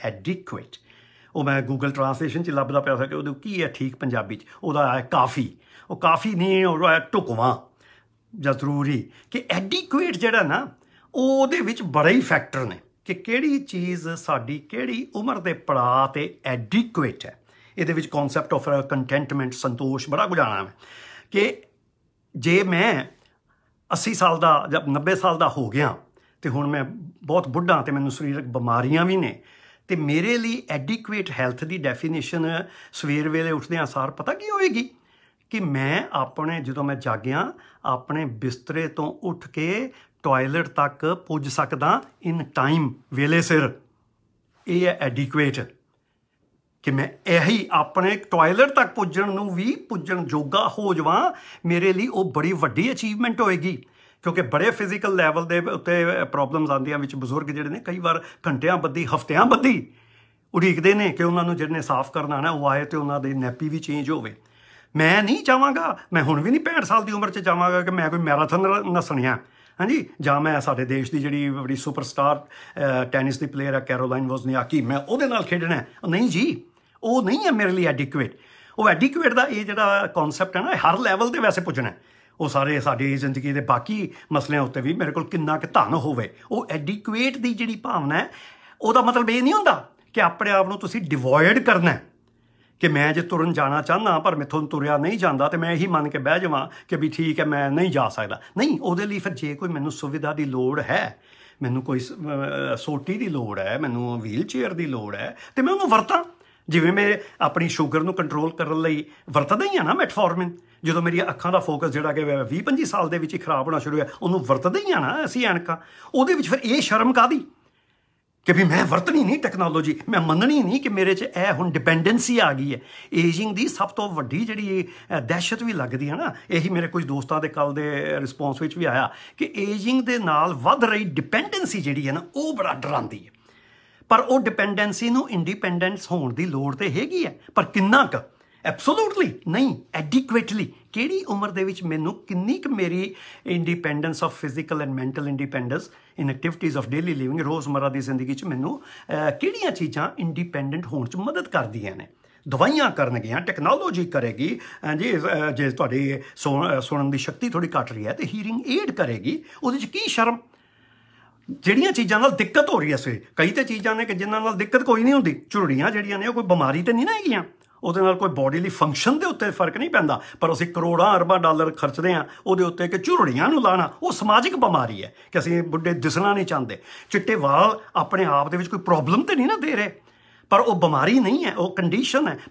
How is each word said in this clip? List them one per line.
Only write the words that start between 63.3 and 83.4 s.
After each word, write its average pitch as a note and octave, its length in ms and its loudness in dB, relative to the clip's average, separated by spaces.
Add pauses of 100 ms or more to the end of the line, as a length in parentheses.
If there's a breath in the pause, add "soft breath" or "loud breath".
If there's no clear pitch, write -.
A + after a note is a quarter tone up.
ਨੈਪੀ C3 360 -4
ਵੀ D#3 100 -4
ਚੇਂਜ D3 320 -4
ਹੋਵੇ। A#2 260 -4 (600 soft breath)
ਮੈਂ E3+ 260 6
ਨਹੀਂ A#3+ 220 0
ਚਾਹਾਂਗਾ, C4+ 540 2 (140)
ਮੈਂ E3 100 2
ਹੁਣ D3 200 2
ਵੀ G3+ 80 0
ਨਹੀਂ D#4+ 100 4
ਪੈਂਹਠ D#4+ 240 0
ਸਾਲ G#3+ 200 4
ਦੀ G#3 80 -6
ਉਮਰ G3+ 180 -2
'ਚ G3 80 -8
ਚਾਹਾਂਗਾ F3+ 440 2
ਕਿ F3+ 80 -2
ਮੈਂ E3 200 0
ਕੋਈ E3+ 80 0
ਮੈਰਾਥਨ D#3 480 2
ਰ-, G3+ 180 2
ਨੱਸਣੀ E3 400 0
ਆ, B2+ 140 0 (420 soft breath)
ਹਾਂਜੀ, A#3 300 0 (100)
ਜਾਂ C#3+ 200 2
ਮੈਂ D3+ 200 2
ਸਾਡੇ C3 240 0
ਦੇਸ਼ C3 280 -2
ਦੀ D3+ 60 0
ਜਿਹੜੀ C#3+ 320 -2
ਬੜੀ C3+ 260 -4
ਸੁਪਰਸਟਾਰ, C#3+ 600 0
ਅਹ, - 680 -4
ਟੈਨਿਸ C3 340 0
ਦੀ D3+ 80 -4
ਪਲੇਅਰ C#3 280 -4
ਆ C3 60 0
ਕੈਰੋਲਾਈਨ C3 480 -2
ਵੋਜ਼ਨੀਆਕੀ, C3 520 -2
ਮੈਂ B2+ 180 -2
ਉਹਦੇ B3+ 280 0
ਨਾਲ A#3 160 -2
ਖੇਡਣਾ E3+ 340 -2
ਹੈ। - 120 -6 (200 loud breath)
ਨਹੀਂ G#3+ 200 2
ਜੀ, G3 340 0 (400 soft breath)
ਉਹ A#3+ 200 2
ਨਹੀਂ G#3 160 2
ਹੈ F#4+ 120 2
ਮੇਰੇ G#3 200 2
ਲਈ F#3 140 2
ਐਡਿਕੁਏਟ। C#3 540 -2 (400 loud breath)
ਉਹ G#3+ 100 4
ਐਡਿਕੁਏਟ B3 440 4
ਦਾ B3 100 4
ਇਹ G#3+ 220 -2
ਜਿਹੜਾ G3+ 420 2
ਕਾਨਸੈਪਟ F3+ 500 -2
ਹੈ F#3 60 0
ਨਾ, E4+ 100 0
ਇਹ F4 40 2
ਹਰ F3 220 2
ਲੈਵਲ A3+ 300 2
'ਤੇ A#3+ 100 -4
ਵੈਸੇ G3 220 2
ਪੁੱਜਣਾ C3 280 -4
ਹੈ। - 120 -12 (400 soft breath)
ਉਹ D3+ 80 -2
ਸਾਰੇ C#3 320 0
ਸਾਡੀ C3+ 360 0
ਜ਼ਿੰਦਗੀ C3+ 360 -2